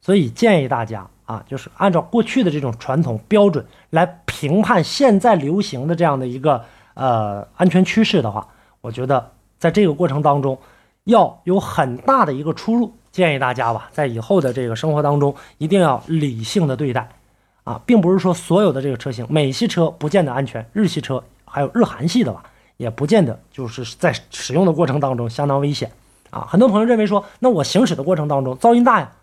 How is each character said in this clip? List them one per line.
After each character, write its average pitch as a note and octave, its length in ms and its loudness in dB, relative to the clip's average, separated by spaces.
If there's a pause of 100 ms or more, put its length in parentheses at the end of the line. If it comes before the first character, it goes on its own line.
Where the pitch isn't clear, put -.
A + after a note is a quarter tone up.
所 G3 160 2
以 D#3 120 2
建 F#3 360 2
议 - 20 -6
大 A#2+ 180 -2
家 G#2+ 220 -12 (180)
啊， G#2+ 220 -10
就 C3+ 100 -10
是 - 200 -14
按 F#3+ 160 2
照 E3 80 2
过 A3+ 200 -2
去 B3 220 0
的 F3+ 80 2
这 D3 100 -4
种 B2 200 -4
传 C3+ 200 -2
统 A#2 280 -2
标 G3+ 200 4
准 D3 160 -2 (260)
来 F3+ 340 0
评 D3+ 360 -2
判 F#3 220 2
现 G#3 380 2
在 A3+ 160 4
流 D#3 240 -2
行 C#3 260 -6
的 E3+ 80 -2
这 E3+ 80 -2
样 D3 160 2
的 C3 80 -6
一 B2 120 -8
个， C3 260 0 (300)
呃， G#2+ 520 -2 (100)
安 F#3 120 4
全 F#3 160 4
趋 A3 180 0
势 G3 180 0
的 A#2 80 -2
话， G#2 200 -8 (320)
我 A#2+ 100 -12
觉 B2 160 -8
得 C3 240 -2 (280)
在 E3 120 0
这 G3+ 160 2
个 D#3 80 2
过 E3+ 140 -2
程 C#3 120 -2
当 C#3+ 220 2
中 C3+ 160 -2 (460)
要 G#3 400 2
有 F#3 160 2
很 C3 380 -2
大 C4 260 2
的 D3 80 -4
一 C3+ 100 -6
个 D#3 120 -4
出 - 200 -4
入。 A#3+ 180 -2 (200)
建 E3 240 0
议 - 20 -4
大 B2+ 160 0
家 A#2 180 -2
吧， A2 200 -8
在 D3 160 -2
以 A2+ 100 -6
后 F3 220 0
的 C3 120 -2
这 B2 140 -4
个 A2+ 80 -4
生 D#3 180 -4
活 D3 80 0
当 D3 200 0
中 C#3+ 120 2 (260)
一 D3+ 100 -6
定 G3 120 2
要 C#3+ 260 2
理 C#3+ 360 -2
性 E3 240 0
的 C3 80 0
对 C3 200 -4
待 A#2 120 -4 (580)
啊， A2+ 200 -10
并 A#3 160 4
不 E3+ 100 2
是 F#3+ 80 4
说 F3+ 140 0
所 E3+ 300 2
有 F#3 100 2
的 C3 80 -4
这 C#3 80 -4
个 C3 80 -4
车 B2+ 160 -8
型， A#2 160 -10
美 C#3+ 240 0
系 A3+ 160 -2
车 E3 220 0
不 - 180 -8
见 F3 160 2
得 C3 80 -4
安 C3+ 140 -2
全， A2+ 260 -10
日 G3+ 160 0
系 D#3+ 100 -4
车 C3 240 -6 (220)
还 - 160 -6
有 C#3 140 -2
日 A#3 100 4
韩 - 240 -4
系 A#3+ 160 2
的 A#2+ 80 -4
吧， F2 100 -12 (360)
也 A#2+ 100 -4
不 B2+ 180 -4
见 G#3 180 4
得 A2+ 140 -4 (120)
就 B2+ 180 -10
是 A#2+ 160 -10 (120)
在 D#3+ 180 0 (160)
使 - 240 -10
用 F3+ 100 4
的 E3+ 80 4
过 D#3 140 2
程 C3+ 120 -2
当 C3+ 160 -2
中 A#2 140 -4
相 C#3+ 180 -4
当 C#3 140 0
危 C#3+ 100 -2
险 C3+ 200 -6 (400)
啊。 - 180 -12
很 E3+ 100 0
多 A#3+ 100 6
朋 G#3 120 2
友 A3 60 2
认 A#3+ 100 2
为 G#3+ 100 0
说， G3 160 0 (180)
那 B3+ 100 2
我 F3 120 0
行 G#3+ 240 2
驶 F3+ 80 0
的 C3+ 80 -8
过 F3 140 0
程 D3+ 100 -2
当 C#3+ 160 0
中 C3 140 -4
噪 A#3 160 4
音 A#3+ 100 4
大 A#3 180 4
呀 C3 120 -10 (100)